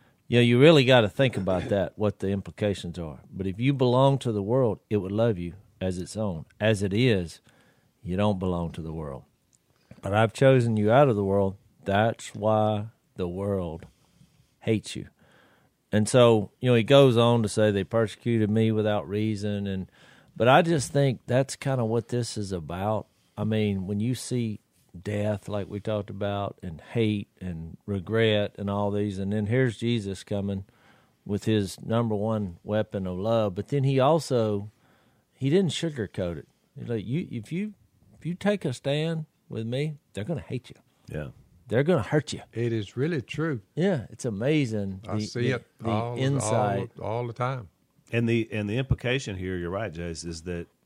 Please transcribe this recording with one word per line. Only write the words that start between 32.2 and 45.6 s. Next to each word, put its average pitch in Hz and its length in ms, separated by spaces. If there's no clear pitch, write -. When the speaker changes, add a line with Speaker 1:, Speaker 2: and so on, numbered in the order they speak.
Speaker 1:
weapon 104 440
of 90 100
love. 107 380
But 101 120
then 143 160
he 135 160
also, 117 720
he 135 160
didn't 180 200
sugarcoat 104 640
it. 65 100
He's 117 120
like, 110 160
"You, 135 260
if 113 200
you, 202 240
if - 80
you 170 80
take 196 320
a 135 80
stand 156 520
with 113 200
me, 143 320
they're 98 120
gonna 143 160
hate - 300
you." - 40
Speaker 2:
Yeah. 76 120
Speaker 1:
They're 113 160
gonna 156 180
hurt - 320
you. 90 80
Speaker 3:
It 117 200
is 110 240
really 151 240
true. 151 380
Speaker 1:
Yeah, 165 340
it's - 160
amazing. 110 840
Speaker 3:
I 95 100
Speaker 1:
The, 107 40
Speaker 3:
see 113 280
Speaker 1:
the, 131 80
Speaker 3:
it - 80